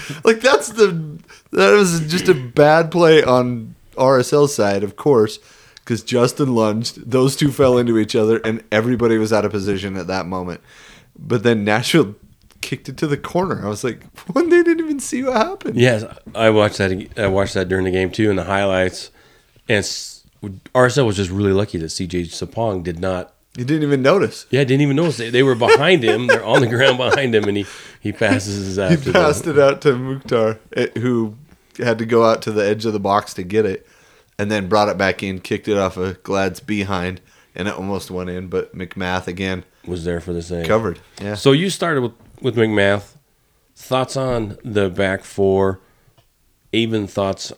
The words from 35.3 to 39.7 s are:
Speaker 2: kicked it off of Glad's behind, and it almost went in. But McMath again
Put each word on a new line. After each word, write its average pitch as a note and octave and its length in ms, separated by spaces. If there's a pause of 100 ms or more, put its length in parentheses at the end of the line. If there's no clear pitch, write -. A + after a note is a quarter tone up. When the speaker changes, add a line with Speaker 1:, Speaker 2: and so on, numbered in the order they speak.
Speaker 2:
kicked - 260
it G#2 100
off F#2+ 200
of F#2 260
Glad's G2 380
behind, F#2+ 600 (360)
and F#2 100
it G2+ 80
almost F#2+ 380
went F2+ 180
in. F#2 160
But F#2 300
McMath F#2 500
again F#2 380 (200)